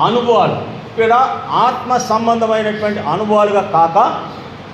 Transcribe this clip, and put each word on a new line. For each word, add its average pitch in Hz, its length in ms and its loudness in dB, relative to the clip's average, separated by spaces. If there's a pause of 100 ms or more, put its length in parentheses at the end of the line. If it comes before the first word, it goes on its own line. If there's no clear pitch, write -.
అనుభవాలు, 220 680 2 (160)
ఇక్కడ 226 240 2 (380)
ఆత్మ 240 460 0
సంబంధమైనటువంటి 220 1000 0
అనుభవాలుగా 208 640 2
కాక, 165 580 2 (540)